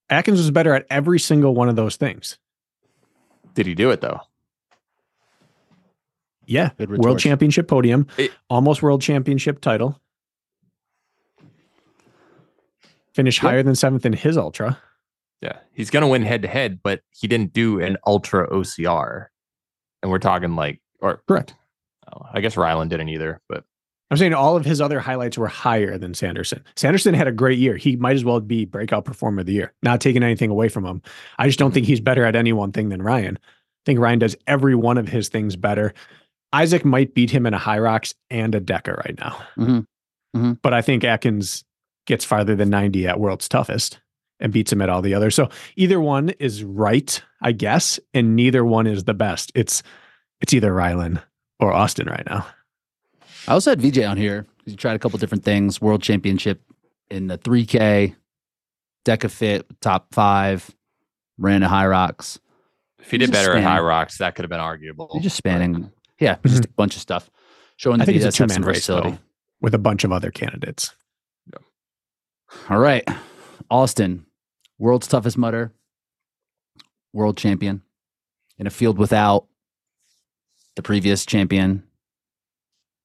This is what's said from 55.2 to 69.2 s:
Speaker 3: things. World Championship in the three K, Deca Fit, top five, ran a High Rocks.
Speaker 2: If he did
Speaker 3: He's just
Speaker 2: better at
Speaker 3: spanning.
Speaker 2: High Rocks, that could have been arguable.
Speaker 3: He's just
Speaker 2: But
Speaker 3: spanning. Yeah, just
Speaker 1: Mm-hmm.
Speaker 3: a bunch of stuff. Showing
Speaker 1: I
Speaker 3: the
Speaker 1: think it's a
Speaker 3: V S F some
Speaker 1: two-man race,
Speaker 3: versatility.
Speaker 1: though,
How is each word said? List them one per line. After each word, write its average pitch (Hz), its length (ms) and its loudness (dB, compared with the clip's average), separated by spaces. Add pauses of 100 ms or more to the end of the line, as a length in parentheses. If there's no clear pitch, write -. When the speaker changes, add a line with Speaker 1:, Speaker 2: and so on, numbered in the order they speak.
Speaker 3:
things. 101 360 0
World 107 220 2
Championship 98 580 -2 (500)
in 95 160 -8
the 90 100 -8
three 117 300 0
K, 104 480 2 (880)
Deca 113 260 0
Fit, 104 360 -4 (140)
top 92 320 -2
five, 98 580 0 (680)
ran 98 260 2
a 90 40 2
High 98 200 2
Rocks. - 500 -2 (640)
Speaker 2:
If - 100 -20
he 117 80 0
did 127 100 2
Speaker 3:
He's - 20 0
just 101 160 2
Speaker 2:
better 87 100 4
at - 60 2
Speaker 3:
spanning. 85 60 2
Speaker 2:
High 82 120 4
Rocks, 80 380 -2
that 90 180 -4
could 90 80 -8
have 82 60 -12
been 85 100 -8
arguable. 80 540 -12
Speaker 3:
He's 160 100 -6
just - 180 -6
Speaker 2:
But - 80 -2
Speaker 3:
spanning. 87 400 -2 (300)
Yeah, 95 240 0
just 123 180 4
Speaker 1:
Mm-hmm. - 80 -4
Speaker 3:
a - 40 -20
bunch 101 200 0
of - 80 -14
stuff. - 280 -8 (460)
Showing 120 240 0
Speaker 1:
I - 40 2
Speaker 3:
the 196 80 4
Speaker 1:
think 151 100 2
it's - 20 2
a - 20 2
Speaker 3:
V - 20 2
S 104 60 0
F - 40 -2
some 120 100 2 (140)
Speaker 1:
two-man 92 60 -2
race, 92 80 0 (100)
Speaker 3:
versatility. 90 240 -2
Speaker 1:
though, - 80 -10 (420)